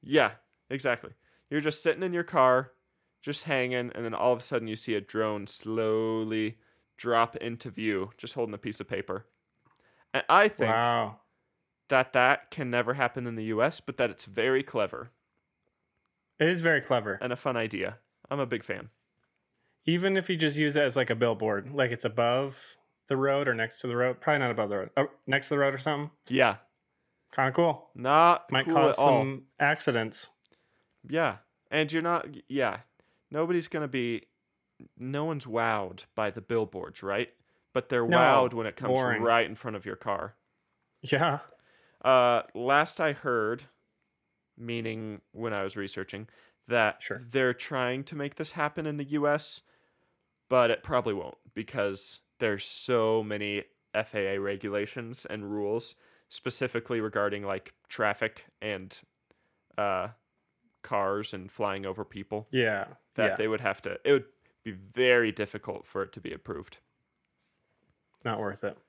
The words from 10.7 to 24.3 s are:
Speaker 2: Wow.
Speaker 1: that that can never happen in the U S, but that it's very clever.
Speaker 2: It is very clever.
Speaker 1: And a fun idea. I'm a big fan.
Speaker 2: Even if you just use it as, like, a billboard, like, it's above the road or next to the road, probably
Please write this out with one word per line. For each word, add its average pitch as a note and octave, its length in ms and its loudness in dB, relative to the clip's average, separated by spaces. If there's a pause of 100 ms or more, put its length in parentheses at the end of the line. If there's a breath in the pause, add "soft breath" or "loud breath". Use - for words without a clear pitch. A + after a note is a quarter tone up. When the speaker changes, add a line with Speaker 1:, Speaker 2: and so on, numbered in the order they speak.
Speaker 2:
Wow. A#2 500 0 (680)
Speaker 1:
that B2+ 240 4
that C3 380 4
can C3+ 200 -6
never A#2+ 240 2
happen B2 320 -2
in A#2 80 -6
the A2 100 -6
U A2 160 0
S, D3 180 2
but - 180 -12
that A#2+ 120 2
it's - 160 -14
very B2+ 380 0
clever. G#2+ 480 -4 (1300)
Speaker 2:
It D#3 100 4
is F3 120 0
very D#3+ 200 4
clever. A2 400 0
Speaker 1:
And B2 120 -4
a B2 40 -6
fun B2+ 200 -4
idea. G#2+ 420 -4 (300)
I'm C#3+ 100 -4
a C3+ 60 0
big A#2+ 180 -6
fan. G#2 260 -10 (960)
Speaker 2:
Even F3+ 320 0
if F#3 120 -4
you F#3 60 0
just D3+ 220 0
use D3+ 180 0
it D3 80 4
as, B2+ 120 0
like, B2+ 160 2
a A2+ 40 2
billboard, A2 560 0
like, C3+ 200 0
it's A#2+ 120 -8
above B2 760 -2 (300)
the C#3 80 0
road C#3 320 2
or B2 60 2
next A2+ 280 -4
to C3 60 -6
the A#2+ 80 -4
road, B2 240 0
probably D3+ 200 2